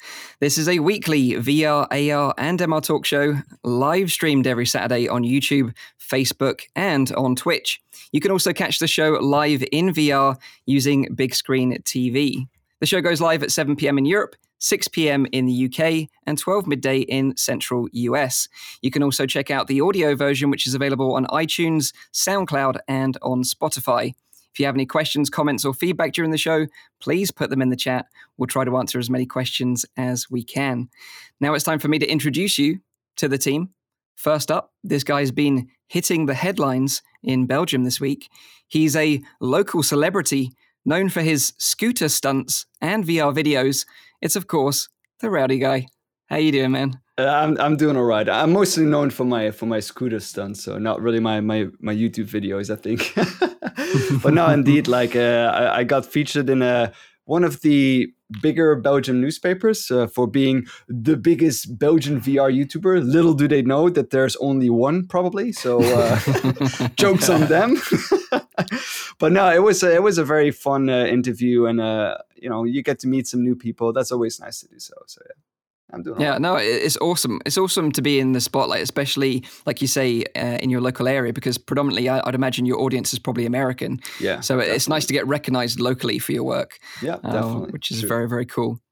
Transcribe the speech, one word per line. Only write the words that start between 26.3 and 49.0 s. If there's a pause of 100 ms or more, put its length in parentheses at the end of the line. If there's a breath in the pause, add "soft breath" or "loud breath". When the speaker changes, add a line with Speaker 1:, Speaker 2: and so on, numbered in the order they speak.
Speaker 1:
the
show, (340 soft breath)
please
put
them
in
the
chat. (320 soft breath)
We'll
try
to
answer
as
many
questions (140)
as
we
can. (500 loud breath)
Now
it's
time
for
me
to
introduce
you (360)
to
the
team. (480)
First
up, (100)
this
guy's
been (200 soft breath)
hitting
the
headlines (200)
in
Belgium
this
week. (380 soft breath)
He's
a (200 loud breath)
local
celebrity (340)
known
for
his
scooter
stunts (160)
and
V
R
videos. (380 soft breath)
It's,
of
course, (320)
the
Rowdy
Guy. (400)
How
you
doing,
man? (180)
Speaker 2:
Uh,
I'm,
I'm
doing
all
right.
I'm
mostly
known